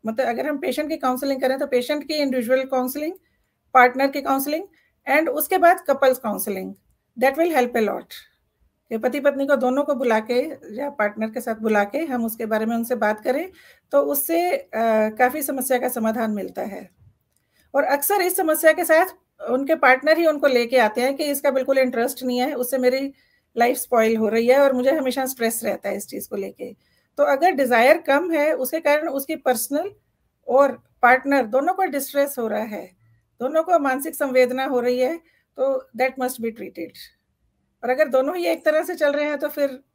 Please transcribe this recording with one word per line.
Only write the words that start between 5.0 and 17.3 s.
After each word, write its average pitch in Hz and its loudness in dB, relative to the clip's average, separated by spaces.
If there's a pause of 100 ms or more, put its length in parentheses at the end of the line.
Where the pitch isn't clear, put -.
and 311 2
उसके 302 -2
बाद 349 6
कपल्स 269 4
काउंसलिंग, 196 -6 (440)
that 269 2
will 330 2
help 247 2
a 196 0
lot। - -8 (840)
कि 226 -6
पति 262 -2
पत्नी 277 0
को 285 4
दोनों 254 0
को 285 0
बुला 233 0
के 247 -2 (260)
या 277 -6
पार्टनर 214 -4
के 226 -8
साथ 226 -6
बुला 220 0
के 233 -4
हम 254 -4
उसके 226 -6
बारे 220 -2
में 233 -2
उनसे 233 -2
बात 214 0
करें, 302 -4 (400)
तो 285 4
उससे, 330 0
अ, - -6 (400)
काफ़ी 254 0
समस्या 262 -2
का 247 -2
समाधान 226 -2
मिलता 190 -6
है। 190 -12 (880)